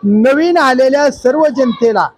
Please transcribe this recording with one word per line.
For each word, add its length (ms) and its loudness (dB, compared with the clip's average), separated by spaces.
नवीन 540 0
आलेल्या 540 0
सर्व 320 -2
जनतेला 500 0